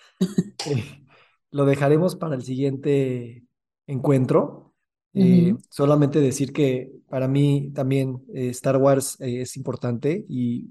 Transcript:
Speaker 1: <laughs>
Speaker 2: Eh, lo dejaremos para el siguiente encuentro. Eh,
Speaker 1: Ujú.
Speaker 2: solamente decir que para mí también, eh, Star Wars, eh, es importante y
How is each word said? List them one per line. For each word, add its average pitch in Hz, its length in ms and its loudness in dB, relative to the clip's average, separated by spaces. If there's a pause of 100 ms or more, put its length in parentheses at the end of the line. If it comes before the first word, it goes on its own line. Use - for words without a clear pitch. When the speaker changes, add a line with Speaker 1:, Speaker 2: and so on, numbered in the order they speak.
(200)
Speaker 1:
<laughs> - 360 -2 (120)
Speaker 2:
Eh, 131 160 -2 (680)
lo 143 140 0
dejaremos 143 500 2
para 160 220 -6
el 123 60 -8
siguiente 131 1000 -4 (440)
encuentro. 139 880 0 (400)
Eh, 180 400 6
Speaker 1:
Ujú. - 140 -10
Speaker 2:
solamente 147 520 2
decir 135 320 0
que 131 400 -2 (160)
para 131 180 -4
mí 143 480 2
también, 131 480 -2 (100)
eh, 127 180 -6
Star 135 260 -2
Wars, 135 440 2
eh, 123 220 -6
es - 140 -12
importante 131 720 -6
y 123 420 -6